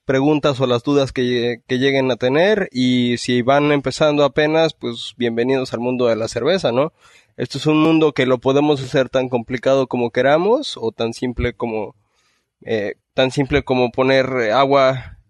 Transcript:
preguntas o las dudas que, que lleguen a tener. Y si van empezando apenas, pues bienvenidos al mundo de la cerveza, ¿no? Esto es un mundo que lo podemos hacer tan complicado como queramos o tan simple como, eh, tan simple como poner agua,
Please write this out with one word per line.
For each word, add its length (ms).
preguntas 560
o 40
las 160
dudas 300
que, 560
que 100
lleguen 320
a 60
tener. 560
Y 460
si 240
van 320
empezando 500
apenas, 500
pues 440
bienvenidos 560
al 80
mundo 260
de 80
la 140
cerveza, 420
¿no? 220
Esto 220
es 80
un 160
mundo 320
que 120
lo 140
podemos 420
hacer 280
tan 180
complicado 600
como 240
queramos 680
o 160
tan 180
simple 420
como, 420
eh, 340
tan 160
simple 340
como 280
poner 360
agua, 640